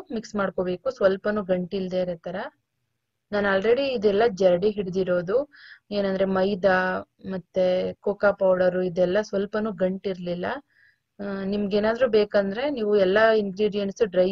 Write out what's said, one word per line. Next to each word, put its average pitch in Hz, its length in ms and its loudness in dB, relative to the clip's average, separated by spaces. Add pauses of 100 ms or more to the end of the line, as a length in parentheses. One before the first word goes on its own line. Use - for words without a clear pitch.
(100)
mix 220 240 -10
ಮಾಡ್ಕೋಬೇಕು, 185 560 -4
ಸ್ವಲ್ಪನೂ 202 540 0
ಗಂಟಿಲ್ದೇ 185 560 -4
ಇರೋ 180 180 -4
ತರ. 180 200 -10 (920)
ನಾನ್ 208 140 0
already 220 420 2
ಇದೆಲ್ಲ 214 440 2
ಜರಡಿ 185 380 2
ಹಿಡ್ದಿರೋದು, 180 680 -2 (540)
ಏನಂದ್ರೆ 196 380 0
ಮೈದಾ 190 480 2 (520)
ಮತ್ತೆ 185 360 -4 (360)
coca 202 320 0
powder 185 500 2
ಇದೆಲ್ಲ 180 400 0
ಸ್ವಲ್ಪನೂ 214 540 -4
ಗಂಟಿರ್ಲಿಲ್ಲ. 185 680 -4 (760)
ಆ, 202 40 -8 (200)
ನಿಮ್ಗೇನಾದ್ರೂ 208 640 0
ಬೇಕಂದ್ರೆ 208 600 2
ನೀವು 214 260 -2
ಎಲ್ಲಾ 196 280 4 (120)
ingredients, 202 680 -2
dry 185 260 2